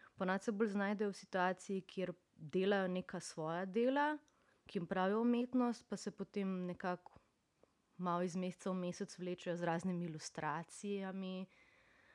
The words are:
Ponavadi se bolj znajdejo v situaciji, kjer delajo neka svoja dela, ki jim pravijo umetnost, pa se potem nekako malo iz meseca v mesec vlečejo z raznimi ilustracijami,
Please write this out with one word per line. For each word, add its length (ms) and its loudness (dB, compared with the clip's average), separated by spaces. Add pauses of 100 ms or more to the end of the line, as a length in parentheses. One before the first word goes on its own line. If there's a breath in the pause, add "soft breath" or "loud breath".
(160 loud breath)
Ponavadi 280 0
se 80 0
bolj 220 2
znajdejo 360 2
v 60 -8
situaciji, 720 0
kjer 240 -4 (220)
delajo 540 2
neka 320 -2
svoja 440 -2
dela, 540 2 (480 soft breath)
ki 120 -4
jim 80 -2
pravijo 340 2
umetnost, 680 2
pa 80 -4
se 140 -4
potem 560 -2
nekako 540 -4 (760)
malo 260 0
iz 140 -2
meseca 340 -2
v 100 0
mesec 380 -4
vlečejo 380 -4
z 80 -4
raznimi 400 0
ilustracijami, 1400 -4 (680 loud breath)